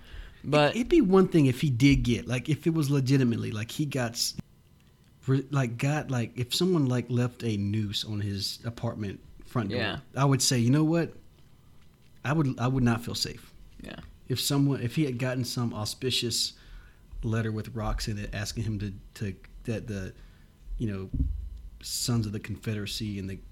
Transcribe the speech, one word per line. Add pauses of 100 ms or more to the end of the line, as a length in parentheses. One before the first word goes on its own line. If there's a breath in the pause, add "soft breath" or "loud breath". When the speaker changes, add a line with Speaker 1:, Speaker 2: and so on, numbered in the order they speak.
(460 loud breath)
Speaker 1:
But
Speaker 2:
It,
it'd
be
one
thing
if
he
did
get,
like,
if
it
was
legitimately,
like,
he
got
s-, (920)
re-,
like,
got,
like,
if
someone,
like,
left
a
noose
on
his
apartment (260)
front
door,
Speaker 1:
Yeah. (160)
Speaker 2:
I
would
say,
"You
know
what? (1120)
I
would,
I
would
not
feel
safe." (280)
Speaker 1:
Yeah. (280)
Speaker 2:
If
someone,
if
he
had
gotten
some
auspicious (680 soft breath)
letter
with
rocks
in
it
asking
him
to, (220)
to, (300)
that
the, (640 soft breath)
you
know, (760)
Sons
of
the
Confederacy
and
the, (140)